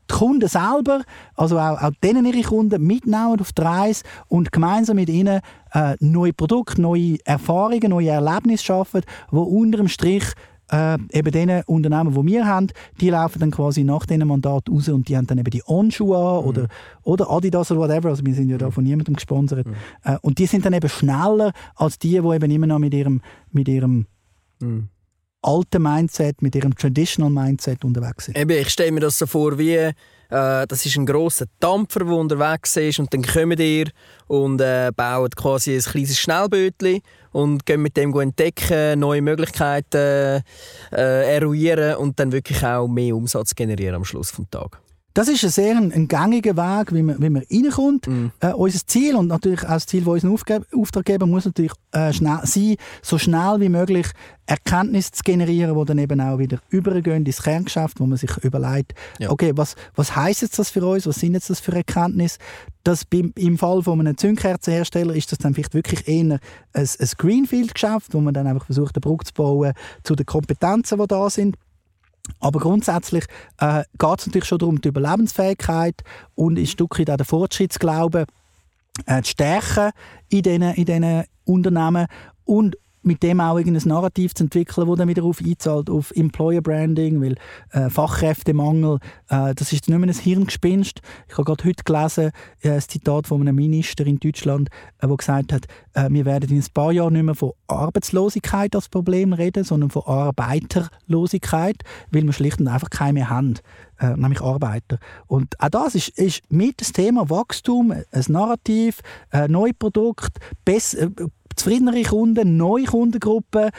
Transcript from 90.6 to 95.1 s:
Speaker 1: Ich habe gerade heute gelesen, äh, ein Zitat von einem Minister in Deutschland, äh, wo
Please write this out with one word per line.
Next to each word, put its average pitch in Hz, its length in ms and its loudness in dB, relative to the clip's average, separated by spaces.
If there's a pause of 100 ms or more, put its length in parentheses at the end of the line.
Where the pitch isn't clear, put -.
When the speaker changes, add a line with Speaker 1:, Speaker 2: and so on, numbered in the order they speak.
Speaker 1:
Ich - 100 -20
habe 143 60 2
gerade 151 200 -2
heute 175 200 0
gelesen, 156 480 0 (280)
äh, 147 100 0
ein 147 100 0
Zitat - 480 -2
von 147 120 0
einem 143 140 2
Minister 156 500 0
in 143 140 0
Deutschland, 143 500 -2 (300)
äh, 135 100 -2
wo 139 80 2